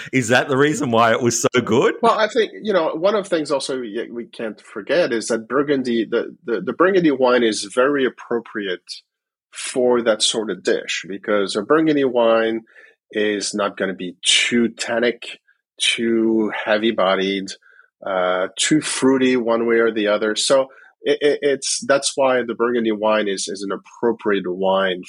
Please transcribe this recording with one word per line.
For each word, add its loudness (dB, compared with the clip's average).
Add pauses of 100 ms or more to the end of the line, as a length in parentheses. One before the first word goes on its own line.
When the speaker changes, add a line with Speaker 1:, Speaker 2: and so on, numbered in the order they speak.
(120)
Speaker 1:
Is 0
that 2
the 0
reason 2
why 6
it 2
was 0
so 0 (120)
good? 2
Speaker 2:
Well, 4
I 2
think, 0 (100)
you -2
know, 0
one 0
of -2
the -14
things -2
also -2
we, -8
we -10
can't -10
forget -2
is -2
that -2
Burgundy, 0
the, -2
the, -2
the -4
Burgundy 4
wine 2
is 0
very 0
appropriate -6 (680)
for 0
that 2
sort -2
of -10
dish, -2
because -2
a -2
Burgundy 2
wine – 2 (520)
is -2
not -2
gonna -2
be -10
too 2
tannic, -4 (420)
too 0 (140)
heavy-bodied, 0 (580)
uh, 0 (100)
too 2
fruity 2
one 0
way 4
or 2
the 0
other. 0
So 2 (360)
it, 0
it, 2
it's, -2
that's 0
why 2
the -6
Burgundy 0
wine 0
is, -4
is -10
an -8
appropriate -2
wine 0